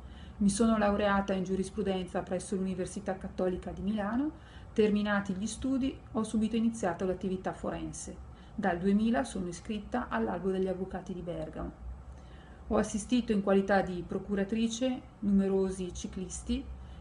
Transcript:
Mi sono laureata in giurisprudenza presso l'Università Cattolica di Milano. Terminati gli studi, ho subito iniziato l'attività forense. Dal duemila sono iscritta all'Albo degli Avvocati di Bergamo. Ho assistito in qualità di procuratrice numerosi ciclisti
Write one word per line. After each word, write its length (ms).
Mi 120
sono 300
laureata 540
in 100
giurisprudenza 800
presso 320
l'Università 600
Cattolica 560
di 120
Milano. 480
Terminati 600
gli 120
studi, 500
ho 100
subito 320
iniziato 500
l'attività 480
forense. 640
Dal 240
duemila 440
sono 240
iscritta 640
all'Albo 400
degli 180
Avvocati 460
di 80
Bergamo. 500
Ho 100
assistito 540
in 120
qualità 380
di 240
procuratrice 960
numerosi 720
ciclisti 680